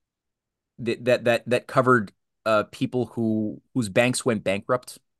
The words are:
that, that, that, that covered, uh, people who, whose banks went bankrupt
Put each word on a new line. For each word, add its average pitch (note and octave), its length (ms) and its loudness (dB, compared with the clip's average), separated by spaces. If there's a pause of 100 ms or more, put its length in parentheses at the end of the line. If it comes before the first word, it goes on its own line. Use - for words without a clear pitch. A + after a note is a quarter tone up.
(800)
that, A#2 260 -4
that, A#2+ 180 2
that, A#2 240 0
that A#2+ 180 0
covered, B2 460 2 (320)
uh, G#2+ 200 2
people A#2+ 420 -4
who, A2 560 -4 (100)
whose A#2 160 -2
banks A#2+ 380 0
went A2+ 180 0
bankrupt G2+ 540 -4 (220)